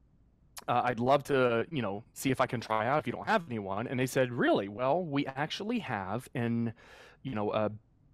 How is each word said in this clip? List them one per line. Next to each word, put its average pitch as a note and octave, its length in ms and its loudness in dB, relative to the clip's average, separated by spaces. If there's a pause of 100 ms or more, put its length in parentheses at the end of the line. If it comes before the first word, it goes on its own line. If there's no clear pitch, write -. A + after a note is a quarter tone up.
(680)
Uh, B2 160 2
I'd A#2+ 160 0
love C3+ 240 6
to, B2 480 4
you C3+ 100 -2
know, G2+ 300 -4
see - 180 -2
if B2+ 100 2
I B2+ 60 6
can A#2 140 -4
try A2 260 0
out D3 140 2
if - 80 -6
you A#2 40 -2
don't - 140 -8
have G3 220 2
anyone." G#2 400 -4
And B2 100 -2
they C3 80 4
said, B2+ 240 2
"Really? C#3 380 0
Well, C3 360 0
we C#3+ 220 -2
actually F3 540 -4
have G#2+ 560 -4
an, A#2 360 0 (500)
you C3 120 -6
know, G#2 180 -2
a G#2+ 200 0 (420)